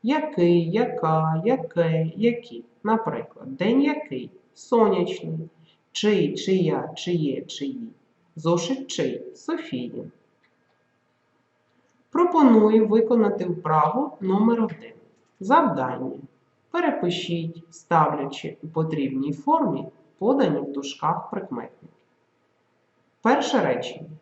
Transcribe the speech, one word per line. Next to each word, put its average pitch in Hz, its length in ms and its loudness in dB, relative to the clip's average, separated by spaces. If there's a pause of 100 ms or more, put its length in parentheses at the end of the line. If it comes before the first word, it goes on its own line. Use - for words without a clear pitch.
який, 175 680 2
яка, 160 720 0
яке, 165 680 0
які. 233 480 -2 (200)
Наприклад, 147 720 -4
день 233 260 2
який? 285 480 -4 (240)
Сонячний. 180 960 0 (420)
Чий, 196 440 2
чия, 160 600 0
чиє, 156 460 -2
чиї. 120 480 -10 (460)
Зошит 175 520 -2
чий? - 480 -6
Софії. - 760 -8 (2000)
Пропоную 226 760 6
виконати 214 580 2
вправу 160 760 0
номер 220 420 2
один. - 300 -8 (460)
Завдання. 139 800 0 (540)
Перепишіть, 170 1000 -4
ставлячи 147 960 -2
у 156 40 -14
потрібній 147 680 -4
формі 277 540 0 (300)
подані 202 420 2
в 139 120 -8
дужках 139 580 -6
прикметники. - 720 -12 (1160)
Перше 262 400 2
речення. - 480 -4 (120)